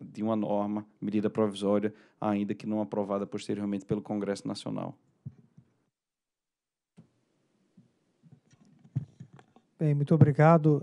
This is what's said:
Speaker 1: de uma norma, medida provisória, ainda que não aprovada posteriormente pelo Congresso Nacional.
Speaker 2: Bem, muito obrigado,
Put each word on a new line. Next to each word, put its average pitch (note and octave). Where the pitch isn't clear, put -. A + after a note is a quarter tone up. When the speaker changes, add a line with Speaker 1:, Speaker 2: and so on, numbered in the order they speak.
Speaker 1:
de G2
uma A2
norma, G#2
medida G#2
provisória, G#2
ainda G#2
que G#2+
não G#2+
aprovada G2+
posteriormente G2+
pelo G#2
Congresso G2+
Nacional. G#2
Speaker 2:
Bem, D3+
muito C#3+
obrigado, D3+